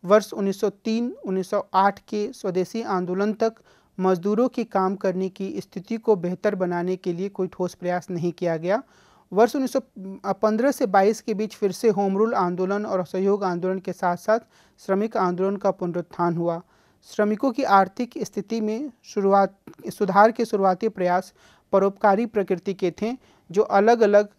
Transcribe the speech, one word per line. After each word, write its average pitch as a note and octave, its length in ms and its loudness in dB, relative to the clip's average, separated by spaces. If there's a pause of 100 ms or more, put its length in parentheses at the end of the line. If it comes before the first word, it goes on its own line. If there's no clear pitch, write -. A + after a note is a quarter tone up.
वर्ष G3+ 280 4
उन्नीस G3 280 -4
सौ G#3 80 0
तीन A#3 460 -4 (100)
उन्नीस F#3 240 -4
सौ G3+ 240 -4
आठ G3 260 2
के G#3 340 -6
स्वदेशी F#3 480 -4
आंदोलन G3 520 -2
तक A3+ 200 -2 (460)
मजदूरों F#3+ 480 2
की A#3+ 160 -4
काम G3 320 -2
करने F#3 340 -2
की F#3+ 320 -8
स्थिति - 360 -10
को A3 180 2
बेहतर F#3 400 -4
बनाने F3+ 400 -2
के F#3 180 -6
लिए F#3 160 -6
कोई F#3+ 180 -6
ठोस F3+ 260 -6
प्रयास F3+ 360 -6
नहीं F3 220 -2
किया E3 260 -2
गया। F#3 260 -2 (500)
वर्ष A3+ 220 4
उन्नीस C4+ 180 -2
सौ C#4 60 0 (540)
पंद्रह A3 380 2
से C#4 140 -2
बाईस G3+ 360 2
के A3 120 -6
बीच G#3 220 -6
फिर G3 160 -2
से A3+ 180 0
होम G3 280 0
रूल A3+ 160 2
आंदोलन F#3 520 -2
और F#3+ 140 -2
असहयोग G3 440 -2
आंदोलन F#3 360 -2
के F3+ 140 -8
साथ-साथ F#3 460 0 (460)
श्रमिक G3+ 320 -2
आंदोलन F#3+ 380 0
का G3 160 0
पुनरुत्थान F3 640 -4
हुआ। E3+ 240 -2 (420)
श्रमिकों G#3+ 480 0
की C4+ 120 -4
आर्थिक G3 540 2
स्थिति A3+ 440 -6
में A3 300 -4 (120)
शुरुआत, G3 520 2 (340)
सुधार G3+ 420 4
के A3+ 140 -2
शुरुआती G3 440 0
प्रयास F3+ 440 -2 (380)
परोपकारी G3 540 2
प्रकृति G3 480 -4
के F3 280 -2
थे, A#3 160 -4 (340)
जो F#3 100 0
अलग-अलग G#3 680 4 (120)